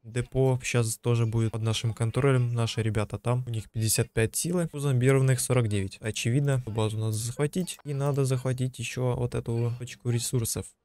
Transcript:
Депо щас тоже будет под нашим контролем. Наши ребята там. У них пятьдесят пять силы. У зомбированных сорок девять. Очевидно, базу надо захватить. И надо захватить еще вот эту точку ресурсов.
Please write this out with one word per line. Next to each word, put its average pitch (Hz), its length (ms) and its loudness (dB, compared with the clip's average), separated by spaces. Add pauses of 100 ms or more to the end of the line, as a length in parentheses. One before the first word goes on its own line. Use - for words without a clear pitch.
Депо 127 600 0
щас 113 360 0
тоже 117 260 2
будет 113 280 0
под 113 100 -4
нашим 110 320 0
контролем. 123 580 2
Наши 117 300 0
ребята 107 360 -2
там. 123 280 -2
У 120 40 -6
них 110 200 -6
пятьдесят 110 420 0
пять 113 220 2
силы. 170 380 0
У 147 60 -8
зомбированных 131 640 4
сорок 123 280 2
девять. 98 320 -2
Очевидно, 127 680 0
базу 110 320 -2
надо 110 140 -2
захватить. 139 720 -4
И 147 100 -6
надо 139 300 0
захватить 127 560 0
еще 123 340 -2
вот 120 220 -2
эту 117 420 -2
точку 123 320 -6
ресурсов. 117 560 -2 (180)